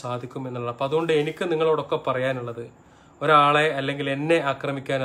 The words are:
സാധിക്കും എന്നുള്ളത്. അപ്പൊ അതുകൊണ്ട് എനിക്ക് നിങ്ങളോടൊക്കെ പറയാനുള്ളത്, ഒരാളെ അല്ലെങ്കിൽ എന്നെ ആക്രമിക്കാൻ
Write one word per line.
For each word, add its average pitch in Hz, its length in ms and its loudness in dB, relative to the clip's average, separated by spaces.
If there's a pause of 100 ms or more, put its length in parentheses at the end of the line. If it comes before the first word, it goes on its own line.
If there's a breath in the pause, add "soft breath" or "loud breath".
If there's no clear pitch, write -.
സാധിക്കും 123 460 -8
എന്നുള്ളത്. 120 260 -6
അപ്പൊ 135 140 -4
അതുകൊണ്ട് 160 240 0 (100)
എനിക്ക് 156 300 -4
നിങ്ങളോടൊക്കെ 156 460 2 (100)
പറയാനുള്ളത്, 127 560 -4 (600 soft breath)
ഒരാളെ 147 420 6 (120)
അല്ലെങ്കിൽ 139 360 -4
എന്നെ 156 220 2 (140)
ആക്രമിക്കാൻ 139 540 -4